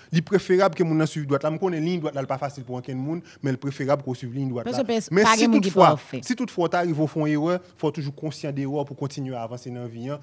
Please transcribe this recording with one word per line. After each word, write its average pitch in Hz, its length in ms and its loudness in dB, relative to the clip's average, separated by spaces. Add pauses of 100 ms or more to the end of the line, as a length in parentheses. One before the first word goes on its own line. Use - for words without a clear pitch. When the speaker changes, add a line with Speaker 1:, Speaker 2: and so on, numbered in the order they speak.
(120)
Speaker 1:
Li 165 100 4
preférable 185 560 4
ke 185 80 2
moun 160 120 2
nan 156 120 4
swiv 151 160 -6
dwat. 139 200 0
La, 156 40 0
m 156 120 -2
konnen 175 200 0
lin 175 200 -2
dwat, 151 120 -4
la, 139 80 -4
l 131 80 -6
pa 135 120 -2
fasil 139 240 -8
pou 123 120 -8
anken 127 200 -8
moun, 151 240 -4 (200)
men 135 120 0
l 127 80 -2
preférable 139 440 -2
ko 127 80 -2
swiv 123 200 -10
lin 135 160 -4
dwat 117 160 -6
Speaker 2:
Parce - 120 -4
Speaker 1:
la. 269 60 2
Speaker 2:
que 214 80 -8
pers-, 226 180 -2
Speaker 1:
Men 190 160 4
Speaker 2:
pa 226 80 6
Speaker 1:
si 220 80 2
Speaker 2:
gen 233 80 4
moun 220 120 6
ki 190 100 0
Speaker 1:
toutfwa, 180 220 10
Speaker 2:
pa 143 80 -4
fè. - 240 -10
Speaker 1:
si 247 120 -2
toutfwa 165 320 -2
t'arive 175 320 2
au 156 60 2
fond 151 180 -2
erreur, 151 340 2 (180)
faut 156 120 0
toujours 143 240 -6
conscient 147 380 -8
d'erreur 139 340 -4
pour 139 100 -14
continuer 135 400 -8
à 117 60 -6
avancer 123 300 -10
dans 123 160 -10
vie, 113 220 -10
hein. 147 140 -8